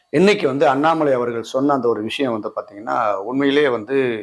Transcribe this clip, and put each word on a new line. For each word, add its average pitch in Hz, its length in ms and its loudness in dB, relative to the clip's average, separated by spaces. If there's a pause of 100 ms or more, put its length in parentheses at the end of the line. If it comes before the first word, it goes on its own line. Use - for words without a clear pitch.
(120)
இன்னைக்கு 185 340 4
வந்து 139 220 0
அண்ணாமலை 151 440 2
அவர்கள் 117 400 -2
சொன்ன 139 220 0
அந்த 120 140 0
ஒரு 107 140 0
விஷயம் 113 340 -4
வந்து 107 140 -8
பாத்தீங்கன்னா 110 480 -8 (240)
உண்மையிலேயே 139 480 0
வந்து 117 260 -4 (260)